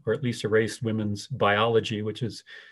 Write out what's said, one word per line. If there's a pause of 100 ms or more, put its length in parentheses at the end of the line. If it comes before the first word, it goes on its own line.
or
at
least
erase
women's
biology,
which
is (280)